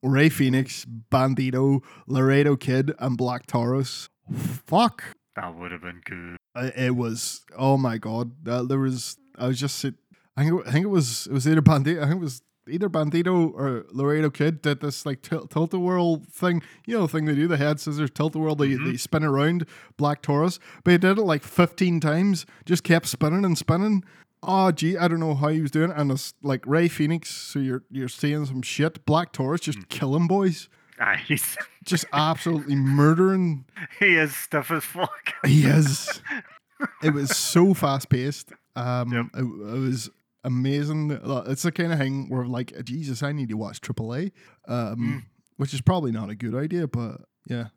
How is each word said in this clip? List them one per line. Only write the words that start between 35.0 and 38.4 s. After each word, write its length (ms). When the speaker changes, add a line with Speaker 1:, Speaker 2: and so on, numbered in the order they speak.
Speaker 1:
He 220
is. 600
Speaker 2:
<laughs> 760
Speaker 1:
It 120
was 220
so 380
fast-paced. 800